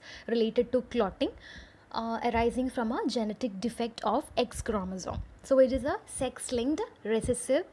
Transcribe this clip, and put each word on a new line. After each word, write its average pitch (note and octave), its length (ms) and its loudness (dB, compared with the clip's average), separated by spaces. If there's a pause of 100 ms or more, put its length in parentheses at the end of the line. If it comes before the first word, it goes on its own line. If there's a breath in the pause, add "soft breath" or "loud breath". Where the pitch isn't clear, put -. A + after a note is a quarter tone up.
(280 loud breath)
related A#3 440 2
to B3+ 120 4
clotting, A#3+ 480 0 (600 loud breath)
uh, A3+ 320 -4
arising A#3 460 2
from A#3 240 -2
a F#4+ 120 0
genetic G#3+ 540 -2
defect A#3 460 -4
of A3+ 320 0
X B3 240 0
chromosome. F#3 600 -4 (220)
So C4+ 160 6
it B3+ 140 8
is A#3+ 100 0
a E4 220 0
sex-linked B3+ 760 -2 (220)
recessive A#3+ 680 0